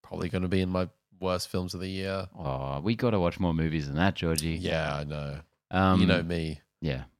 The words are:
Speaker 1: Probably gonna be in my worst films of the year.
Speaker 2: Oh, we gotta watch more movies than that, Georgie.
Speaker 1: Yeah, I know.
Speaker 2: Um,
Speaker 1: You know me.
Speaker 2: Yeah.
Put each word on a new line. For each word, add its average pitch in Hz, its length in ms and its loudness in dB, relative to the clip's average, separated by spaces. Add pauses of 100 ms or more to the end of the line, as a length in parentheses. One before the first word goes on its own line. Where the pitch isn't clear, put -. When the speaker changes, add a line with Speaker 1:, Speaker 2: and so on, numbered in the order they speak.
Speaker 1:
Probably 87 260 -6
gonna 92 200 0
be 95 120 4
in 92 100 2
my 92 180 0 (320)
worst 92 280 0
films 90 260 -4
of 87 60 -8
the 95 80 -6
year. 95 380 -4 (100)
Speaker 2:
Oh, 131 440 -4
we 110 160 0
gotta 110 240 2
watch 85 180 2
more 87 160 2
movies 80 320 0
than 69 100 -4
that, 92 200 2
Georgie. 82 400 0
Speaker 1:
Yeah, 80 400 -2
I 73 80 -6
know. 73 340 -8 (320)
Speaker 2:
Um, 92 300 6
Speaker 1:
You 90 60 6
know 90 160 4
me. 82 380 -4 (200)
Speaker 2:
Yeah. 65 240 -2 (160)